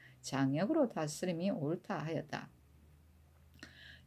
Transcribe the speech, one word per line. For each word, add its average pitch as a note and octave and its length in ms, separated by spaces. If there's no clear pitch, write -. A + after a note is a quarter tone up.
장역으로 E3+ 680
다스림이 E3+ 640
옳다 E3 480
하였다. D3+ 500